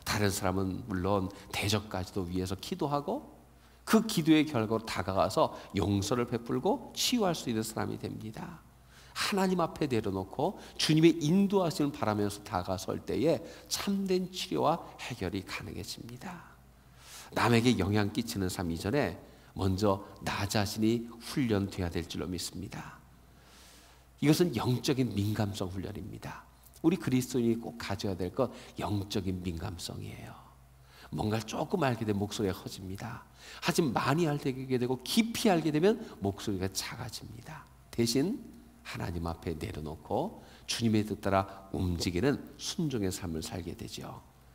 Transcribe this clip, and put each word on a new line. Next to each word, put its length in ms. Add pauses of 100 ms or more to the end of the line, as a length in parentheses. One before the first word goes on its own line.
다른 240
사람은 600
물론 420 (220)
대적까지도 720
위해서 300
기도하고 840 (460)
그 220
기도의 380
결과로 400
다가가서 760 (160)
용서를 520
베풀고 680
치유할 400
수 140
있는 140
사람이 360
됩니다. 640 (540)
하나님 460
앞에 260
내려놓고 760 (160)
주님의 480
인도하심을 680
바라면서 520
다가설 640
때에 360 (260)
참된 600
치료와 540 (160)
해결이 460
가능해집니다. 960 (880)
남에게 460
영향 340
끼치는 380
삶 200
이전에 480 (360)
먼저 520 (160)
나 240
자신이 600 (120)
훈련돼야 680
될 180
줄로 200
믿습니다. 720 (1200)
이것은 340
영적인 600
민감성 540
훈련입니다. 760 (380)
우리 140
그리스도인이 600
꼭 220
가져야 380
될 180
것, 160 (280)
영적인 640
민감성이에요. 920 (760)
뭔가를 340
조금 380
알게 220
되면 140
목소리가 440
커집니다. 640 (380)
하지만 300
많이 360
알게 500
되고 240
깊이 480
알게 200
되면 500
목소리가 520
작아집니다. 920 (260)
대신 540 (380)
하나님 440
앞에 320
내려놓고 840 (220)
주님의 400
뜻 140
따라 520
움직이는 840
순종의 520
삶을 320
살게 340
되죠. 460 (320)